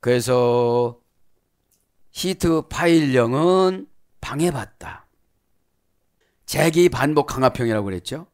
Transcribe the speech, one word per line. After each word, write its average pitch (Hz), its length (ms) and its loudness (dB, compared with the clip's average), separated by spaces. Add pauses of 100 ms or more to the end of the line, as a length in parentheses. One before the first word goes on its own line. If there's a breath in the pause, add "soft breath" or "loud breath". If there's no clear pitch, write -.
그래서 120 1000 0 (1120)
히트 170 560 -2
파일령은 170 1200 2 (320)
방해받다. - 880 -6 (1400)
재기 160 420 2
반복 143 380 0
강압형이라고 120 580 0
그랬죠? 98 500 -10